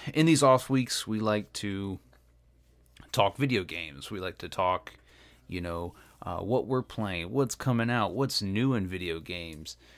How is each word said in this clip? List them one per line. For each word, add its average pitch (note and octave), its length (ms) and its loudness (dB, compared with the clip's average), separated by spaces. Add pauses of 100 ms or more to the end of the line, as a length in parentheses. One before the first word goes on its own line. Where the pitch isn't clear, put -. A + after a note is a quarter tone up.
(140)
in D#3 120 6
these D3+ 180 8
off C3 260 6
weeks, C3 380 0
we G#2+ 140 -2
like G#2+ 320 2
to G2 460 -4 (1120)
talk G2+ 240 4
video B2+ 260 2
games. D#2+ 480 -10
We G2+ 80 -8
like F2+ 200 -8
to F2+ 100 -10
talk, F#2 420 0 (560)
you F2 140 -6
know, E2+ 320 -6 (280)
uh, F2 180 -6
what G2 280 0
we're B2+ 140 0
playing, F#2+ 500 -6
what's C3 240 0
coming A#2 340 2
out, A2 240 0
what's C3 280 -2
new A2 320 0
in G2 140 0
video F2 340 -4
games. D#2+ 560 -10 (200)